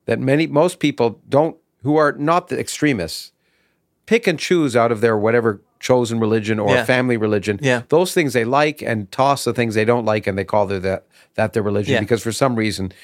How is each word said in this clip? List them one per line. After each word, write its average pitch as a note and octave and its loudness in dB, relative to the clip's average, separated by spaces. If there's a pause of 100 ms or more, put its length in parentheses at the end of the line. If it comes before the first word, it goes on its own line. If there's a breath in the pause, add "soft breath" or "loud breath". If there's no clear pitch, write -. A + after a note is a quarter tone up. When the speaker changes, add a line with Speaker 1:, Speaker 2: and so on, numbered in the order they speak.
Speaker 1:
that A#2 -2
many, C#3 2
most D3+ 0
people A#2+ 0
don't, D3+ 0 (260)
who D3 0
are D3 2
not E3 -2
the B2+ -6
extremists, B2 -4 (760)
pick A#3 2
and E3 0
choose D3+ 0
out A#2 4
of G#2+ -4
their A2+ 4
whatever A2 2 (180)
chosen A#2+ 0
religion A2 0
or G2+ 0
Speaker 2:
Yeah. A#2+ 2
Speaker 1:
family B2+ 0
religion, G#2+ -2
Speaker 2:
Yeah. B2 0
Speaker 1:
those F3+ 2
things D3 0
they A#2 0
like D3 0
and G#2+ -4
toss C3+ 0
the A#2+ -2
things A#2 -2
they A2 2
don't A#2+ 2
like, G#2+ 0
and G2 -2
they G2 -2
call G#2 0
their, G2 -4
that, F#2+ -4 (300 soft breath)
that A2 -2
their A2+ 0
religion G#2 -2
Speaker 2:
Yeah. A2+ 0
Speaker 1:
because G#2 -2
for A2+ -4
some B2+ 0
reason G2 -4 (120)